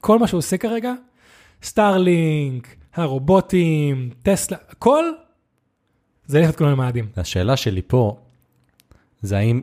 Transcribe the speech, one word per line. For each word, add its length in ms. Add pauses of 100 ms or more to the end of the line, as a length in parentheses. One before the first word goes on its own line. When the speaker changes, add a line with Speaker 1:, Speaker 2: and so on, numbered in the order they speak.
Speaker 1:
כל 180
מה 80
שהוא 100
עושה 200
כרגע, 360 (720)
סטארלינק, 1120 (180)
הרובוטים, 1160 (140)
טסלה, 340 (120)
הכל, 340 (1200)
זה 140
להעיף 140
את 40
כולנו 160
למאדים. 340 (100)
Speaker 2:
השאלה 400
שלי 300
פה, 300 (1040)
זה 160
האם 260